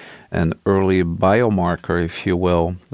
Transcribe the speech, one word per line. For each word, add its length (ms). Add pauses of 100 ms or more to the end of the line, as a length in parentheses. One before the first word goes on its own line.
(300)
an 220 (140)
early 360
biomarker, 1000
if 220
you 100
will, 380 (200)